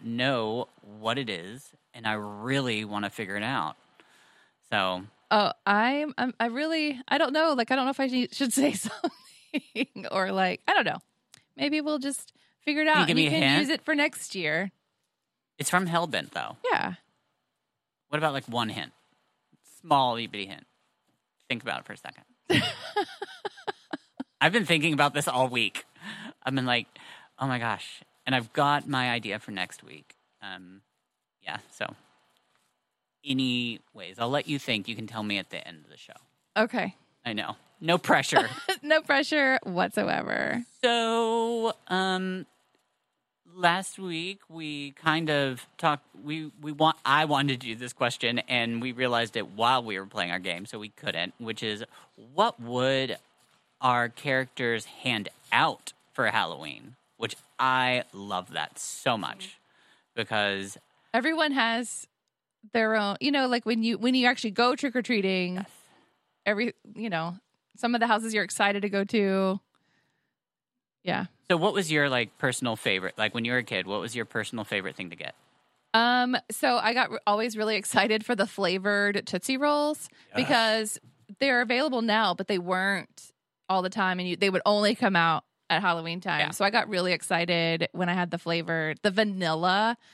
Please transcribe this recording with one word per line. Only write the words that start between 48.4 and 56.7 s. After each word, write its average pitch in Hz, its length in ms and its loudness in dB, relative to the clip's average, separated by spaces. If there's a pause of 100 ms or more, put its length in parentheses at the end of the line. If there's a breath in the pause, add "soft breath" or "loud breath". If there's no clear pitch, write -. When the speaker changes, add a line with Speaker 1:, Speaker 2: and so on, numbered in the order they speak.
Speaker 1:
and 117 420 -2
we 127 100 -6
realized 117 460 0
it 101 140 -6
while 120 300 2
we 107 160 -6
were 95 60 -8
playing 98 280 -4
our 90 60 -2
game, 90 280 -6
so 113 120 -12
we 104 120 -12
couldn't, 87 480 -6
which 113 240 -8
is, 110 200 -4 (520 loud breath)
what 214 260 0
would 127 560 -2 (640)
our 120 300 2
characters 123 720 -2
hand 107 460 -4 (200)
out 135 440 2 (180)
for 123 140 0
Halloween? 80 680 -4 (200)